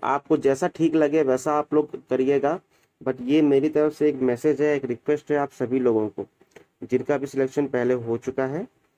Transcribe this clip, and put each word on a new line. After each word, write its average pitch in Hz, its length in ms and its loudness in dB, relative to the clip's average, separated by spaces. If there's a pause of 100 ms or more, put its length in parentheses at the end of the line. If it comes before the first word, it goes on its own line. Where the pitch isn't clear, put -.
आपको 143 320 0
जैसा 139 320 0
ठीक 160 260 0
लगे 156 280 2
वैसा 131 300 0
आप 147 220 -2
लोग 151 340 -2
करिएगा, 139 520 0 (420)
but 131 180 -4
ये 143 220 2
मेरी 143 260 4
तरफ 151 240 0
से 151 160 0
एक 139 140 0
message 127 400 0
है, 147 140 2
एक 135 80 -6
request 143 460 -4
है 147 60 0
आप 143 140 -2
सभी 127 280 -4
लोगों 110 300 2
को, 101 180 -10 (560)
जिनका 127 360 -2
भी 139 80 -6
selection 135 400 -2
पहले 127 280 0
हो 117 220 -4
चुका 131 300 -4
है 160 200 -6 (320)